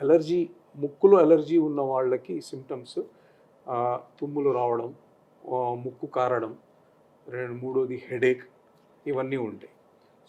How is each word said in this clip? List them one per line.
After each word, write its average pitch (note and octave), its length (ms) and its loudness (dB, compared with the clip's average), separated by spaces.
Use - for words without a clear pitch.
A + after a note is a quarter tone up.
అలర్జీ E3 480 2
ముక్కులో D3 420 4
అలర్జీ D#3 400 6
ఉన్న D3+ 240 0
వాళ్ళకి C3 600 -2
సిమ్టమ్స్, C3+ 580 -12
ఆ, B2 320 -2
తుమ్ములు C#3+ 280 -2
రావడం, A#2+ 460 -2
ఆ, B2 260 -2
ముక్కు B2+ 320 -10
కారడం, B2 520 -2
రెండు, B2 360 -10
మూడోది B2+ 420 -2
హెడేక్, B2+ 360 0
ఇవన్నీ C3 300 -4
ఉంటాయి. G#2 320 -10